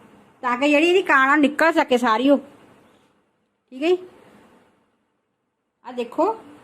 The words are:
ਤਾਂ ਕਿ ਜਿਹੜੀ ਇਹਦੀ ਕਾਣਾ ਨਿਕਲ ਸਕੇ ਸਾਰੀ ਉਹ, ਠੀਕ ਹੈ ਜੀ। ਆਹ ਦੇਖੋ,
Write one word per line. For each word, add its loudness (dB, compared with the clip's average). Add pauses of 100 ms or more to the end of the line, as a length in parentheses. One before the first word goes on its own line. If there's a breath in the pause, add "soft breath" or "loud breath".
(440)
ਤਾਂ -4
ਕਿ -2
ਜਿਹੜੀ 2
ਇਹਦੀ 2
ਕਾਣਾ 2
ਨਿਕਲ 2
ਸਕੇ 0
ਸਾਰੀ 0
ਉਹ, 4
ਠੀਕ -18
ਹੈ 0
ਜੀ। 2 (1900)
ਆਹ -18
ਦੇਖੋ, -4 (300)